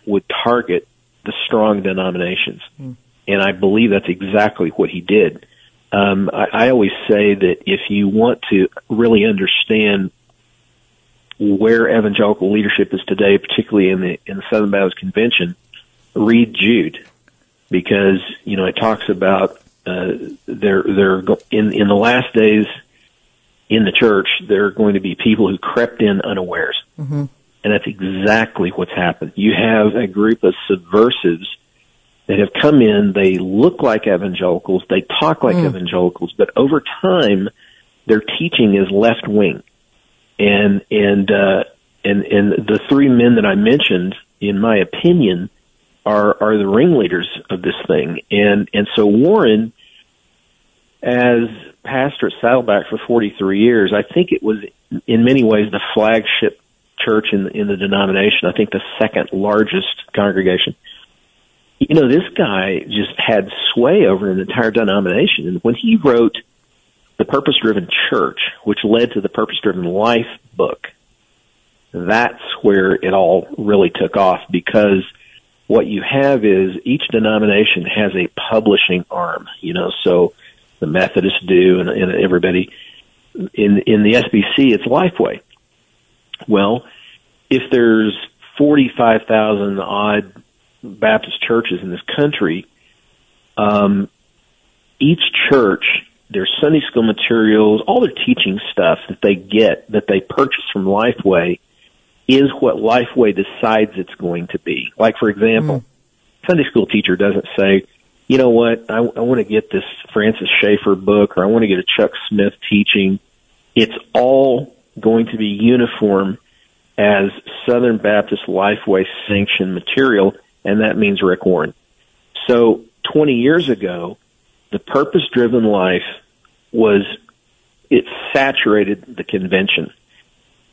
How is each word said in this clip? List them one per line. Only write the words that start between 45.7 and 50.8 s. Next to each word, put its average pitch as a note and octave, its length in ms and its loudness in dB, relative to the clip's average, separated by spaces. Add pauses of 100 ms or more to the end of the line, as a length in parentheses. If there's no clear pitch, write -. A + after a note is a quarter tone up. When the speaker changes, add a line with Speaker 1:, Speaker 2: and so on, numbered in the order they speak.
Speaker 1:
are, G#2 380 2
are G#2+ 140 2
the G2+ 100 0
ringleaders G#2 640 2 (200)
of F#2 120 -8
this D2 140 -4 (120)
thing. D#2 320 -2 (100)
And, G2+ 440 0
and G2+ 200 -2
so G#2+ 120 2
Warren, A2+ 640 2 (1300)